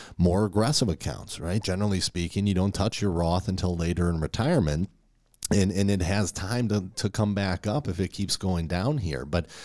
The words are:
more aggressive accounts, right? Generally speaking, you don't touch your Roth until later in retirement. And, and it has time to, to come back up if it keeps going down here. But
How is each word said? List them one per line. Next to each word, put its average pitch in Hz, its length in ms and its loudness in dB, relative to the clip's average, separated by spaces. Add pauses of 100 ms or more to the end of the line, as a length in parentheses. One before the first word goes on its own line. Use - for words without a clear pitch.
(180)
more 87 280 4
aggressive 107 440 2
accounts, - 500 -6
right? 98 220 -2
Generally 95 400 0
speaking, 90 440 -2
you 101 80 4
don't 95 200 2
touch - 280 0
your 101 100 0
Roth 85 360 2
until 92 280 0
later 85 340 0
in 82 100 0
retirement. 90 720 0 (640)
And, 98 200 4
and 98 180 2
it 98 140 2
has 98 280 0
time 117 360 -2
to, 98 300 -2
to 104 120 -2
come 104 240 0
back 95 320 -2
up 120 220 -2
if 90 120 -2
it 92 100 0
keeps - 280 -4
going 85 300 0
down 101 320 -2
here. 71 260 -4
But 82 220 -2 (180)